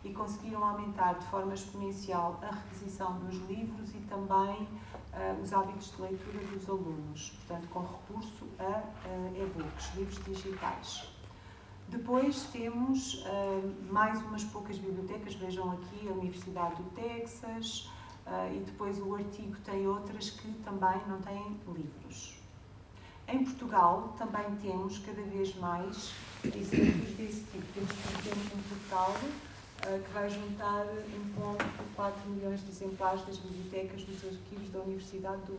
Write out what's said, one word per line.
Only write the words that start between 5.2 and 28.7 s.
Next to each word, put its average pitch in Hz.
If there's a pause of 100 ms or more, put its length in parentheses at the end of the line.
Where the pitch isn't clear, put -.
os 175
hábitos 196
de 185
leitura 190 (120)
dos 190
alunos, 160
portanto 175
com -
recurso - (140)
a, 202 (240)
eh, 185
e-books, 160
livros 196
digitais. 190 (800)
Depois 254 (100)
temos, 240
eh, 196 (300)
mais 214
umas 214
poucas 208
bibliotecas, 190
vejam 185
aqui 190
a 190
Universidade 180
do 180
Texas, 233 (380)
eh, -
e 196
depois 196
o 196
artigo 202
tem 196
outras 202
que - (140)
também 190
não 190
têm 202
livros. - (840)
Em 262
Portugal 214
também 208 (120)
temos 190
cada 208
vez 190
mais 180 (320)
exemplos -
desse 214
tipo. 190
Temos, 202
por -
exemplo, 202
um -
portal, 196 (720)